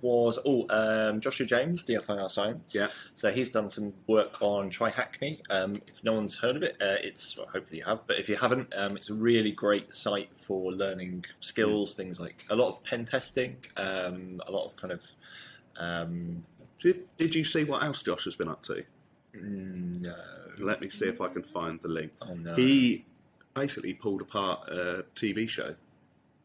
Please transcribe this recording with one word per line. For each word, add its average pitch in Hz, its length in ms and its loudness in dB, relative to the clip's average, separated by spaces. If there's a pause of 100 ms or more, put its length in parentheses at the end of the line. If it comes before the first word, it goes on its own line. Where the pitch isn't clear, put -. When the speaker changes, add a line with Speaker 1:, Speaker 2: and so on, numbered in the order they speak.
Speaker 1:
was, 120 440 4
oh, 131 240 4
um, 110 500 4
Joshua 127 260 0
James, 139 380 2
D 117 120 0
F 104 140 -2
I 104 80 0
R 95 120 -2
Science. - 440 -2
Speaker 2:
Yeah. 104 140 4 (260)
Speaker 1:
So 104 180 2
he's 120 200 0
done 104 180 0
some 104 240 -6 (140)
work 107 340 4
on 101 300 2
Try 110 180 0
Hack - 320 -4
Me. 147 200 -6 (100)
Um, 98 340 0
if - 180 -20
no 113 100 2
one's 104 240 0
heard 127 180 2
of 156 80 -2
it, - 180 -2
uh, 98 220 4
it's, - 340 -6
well, - 140 -8
hopefully 92 280 -6
you - 40 -8
have, 110 240 0
but - 100 2
if 98 120 -2
you 101 80 2
haven't, 127 380 2
um, 101 200 0
it's - 140 -10
a 107 40 -6
really 110 380 4
great 104 420 2
site 101 400 -2
for 92 380 -4
learning 92 540 -4 (160)
skills, 107 520 2
Speaker 2:
Mm. - 40 -10
Speaker 1:
things 92 240 -8
like - 280 -12
a 104 60 2
lot 123 140 6
of - 160 -8
pen 117 200 -2
testing, 127 520 -2 (200)
um, 92 720 -4
a 90 40 -8
lot 95 140 0
of - 120 -12
kind 90 160 -6
of, 87 100 -8 (720)
um, 85 680 -4 (340)
Speaker 2:
Did, 180 260 4 (120)
did 160 180 2
you 160 80 2
see 156 220 2
what 139 180 0
else 147 180 -2
Josh - 220 -2
has 87 140 -6
been 82 120 0
up - 140 -8
to? - 220 -6 (500)
Speaker 1:
No. 90 800 -6 (420)
Speaker 2:
Let 101 240 -2
me 95 80 -8
see - 160 -2
if 92 160 -2
I 90 60 0
can 87 160 -8
find 82 380 -6
the 85 80 -8
link. 80 320 -4
Speaker 1:
Oh, 90 120 -10
no. 85 220 -8
Speaker 2:
He 127 500 6 (480)
basically 135 400 -2
pulled 98 280 -2
apart 95 480 -2
a 90 440 -2
T 107 200 0
V 110 120 0
show 82 300 -4 (680)